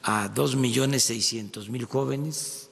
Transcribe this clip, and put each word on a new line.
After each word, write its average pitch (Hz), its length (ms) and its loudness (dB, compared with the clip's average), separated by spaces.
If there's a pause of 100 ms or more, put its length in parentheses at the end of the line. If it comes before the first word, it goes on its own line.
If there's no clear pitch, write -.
a 107 260 0
dos 135 260 2
millones 131 480 4
seiscientos 107 680 -2
mil 120 160 -4
jóvenes. 143 880 -4